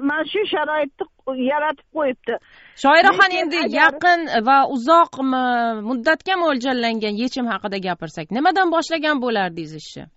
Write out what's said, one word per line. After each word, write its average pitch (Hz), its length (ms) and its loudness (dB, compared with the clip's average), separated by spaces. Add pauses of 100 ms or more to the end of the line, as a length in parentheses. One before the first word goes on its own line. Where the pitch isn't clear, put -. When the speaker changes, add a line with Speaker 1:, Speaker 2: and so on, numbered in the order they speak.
Speaker 1:
mana 294 240 -2
shu 359 200 -4
sharoitni 302 600 -4 (360)
yaratib 294 500 -2
qo'yibdi. 269 440 -4 (440)
Speaker 2:
Shoiraxon, 370 520 6
Speaker 1:
Lekin 370 100 -2
Speaker 2:
endi 339 180 -2
Speaker 1:
agar 233 160 -2
Speaker 2:
yaqin 320 460 2 (220)
va 269 240 4
uzoq, 320 540 2
m-, 247 600 -2
muddatga 262 560 -2
mo'ljallangan 240 800 -2
yechim 247 320 -4
haqida 196 320 -6
gapirsak, 170 500 -8
nimadan 339 420 2
boshlagan 311 500 -2
bo'lardingiz 180 540 -4
ishni? 143 300 -16 (120)